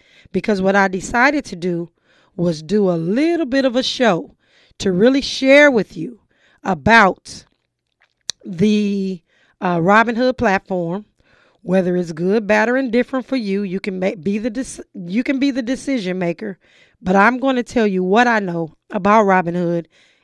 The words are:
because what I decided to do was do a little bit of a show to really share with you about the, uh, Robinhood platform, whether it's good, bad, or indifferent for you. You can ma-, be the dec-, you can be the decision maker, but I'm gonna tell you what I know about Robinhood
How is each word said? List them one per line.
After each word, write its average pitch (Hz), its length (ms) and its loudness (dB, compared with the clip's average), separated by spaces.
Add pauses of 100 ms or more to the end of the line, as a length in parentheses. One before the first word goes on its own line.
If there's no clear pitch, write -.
(320)
because 190 300 -2
what 190 160 2
I 196 100 4
decided 240 580 0
to 185 120 -14
do 170 320 -4 (480)
was 170 260 -2
do 196 260 2
a 175 40 2
little 277 520 0
bit 262 200 0
of 233 100 0
a 254 80 0
show 208 520 0 (420)
to 190 160 -2
really 247 280 4
share 285 480 4
with 208 280 -2
you 202 240 -12 (460)
about 185 760 2 (1000)
the, 202 760 -2 (400)
uh, 180 160 -2
Robinhood 226 580 2
platform, 190 680 -2 (560)
whether 180 340 0
it's 175 160 -4
good, 190 360 -2
bad, 214 200 2
or 247 80 0
indifferent 247 480 -2
for - 120 -6
you. 202 260 -2
You 190 180 -6
can 185 200 -8
ma-, 190 160 -2
be 196 240 -4
the 233 100 -4
dec-, 240 320 -10 (140)
you 190 280 -4
can 277 140 -2
be 277 140 0
the 254 100 -4
decision 220 560 -4
maker, 185 400 -6 (420)
but 185 160 0
I'm 226 220 4
gonna 254 240 0
tell 233 240 0
you 185 180 0
what 214 240 4
I 226 120 2
know 170 340 -6 (160)
about 208 360 2
Robinhood 175 600 0 (380)